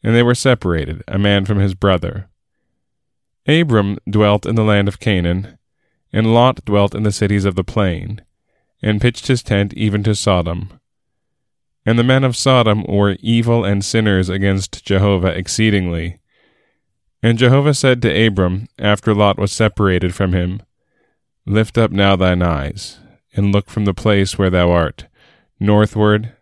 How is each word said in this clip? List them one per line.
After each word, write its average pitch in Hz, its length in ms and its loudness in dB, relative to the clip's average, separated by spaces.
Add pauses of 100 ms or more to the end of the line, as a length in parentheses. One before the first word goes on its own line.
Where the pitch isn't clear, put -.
and 110 140 2
they 120 60 4
were 120 120 2
separated, 87 720 -2
a - 120 -4
man 101 260 2
from 101 140 -2
his 98 160 0
brother. 95 560 -2 (1160)
Abram 123 520 0 (100)
dwelt 104 380 2
in 117 80 -2
the 110 100 2
land 101 240 2
of - 120 -10
Canaan, 92 580 -2 (560)
and 110 180 2
Lot 123 320 2
dwelt 101 300 0
in 104 80 -4
the 104 100 0
cities 101 320 0
of 92 120 -2
the 95 60 -2
plain, 92 600 -4 (600)
and 104 160 0
pitched - 280 -2
his 127 160 0
tent 101 300 0
even 104 280 -2
to 107 100 0
Sodom. 90 680 -2 (1080)
And 113 100 0
the 117 60 2
men 131 220 2
of 123 120 -2
Sodom 110 520 2
were 101 320 0
evil 117 440 0
and 98 200 -2
sinners 98 440 0
against 95 560 -2
Jehovah 98 440 2
exceedingly. 90 880 -2 (1040)
And 113 160 2
Jehovah 135 360 4
said 127 280 0
to 107 240 2
Abram, 95 400 -2 (140)
after 104 340 0
Lot 101 240 2
was 98 140 -2
separated 92 640 0
from 92 160 -2
him, 92 300 -4 (840)
"Lift 107 320 -2
up 110 140 0
now 98 240 2
thine 90 260 2
eyes, 82 560 -4 (380)
and 101 160 0
look 101 180 -2
from 107 140 -4
the 98 100 0
place 98 420 0
where 95 140 0
thou 87 220 2
art, 85 340 -2 (540)
northward 107 800 2